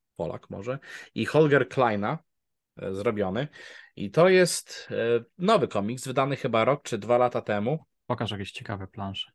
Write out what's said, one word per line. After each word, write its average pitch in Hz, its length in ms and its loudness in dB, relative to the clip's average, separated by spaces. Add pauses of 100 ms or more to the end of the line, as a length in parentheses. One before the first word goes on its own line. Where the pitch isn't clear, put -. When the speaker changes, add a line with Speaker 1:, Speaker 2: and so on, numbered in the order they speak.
(160)
Speaker 1:
Polak - 340 -8
może, 104 280 -8 (360)
i 113 100 -2
Holger 143 440 4
Kleina, 117 500 0 (640)
e, 95 120 -6
zrobiony. 104 540 -2 (480)
I 101 140 -8
to 175 180 6
jest, - 640 2
e, 117 340 0 (140)
nowy 180 300 2
komiks, 107 380 -4
wydany 135 300 0
chyba 113 280 0
rok 139 180 2
czy 117 160 -6
dwa 113 200 2
lata 123 220 0
temu. 113 440 -2 (220)
Speaker 2:
Pokaż 113 240 -4
jakieś 98 220 -8
ciekawe 98 340 -10
plansze. - 480 -10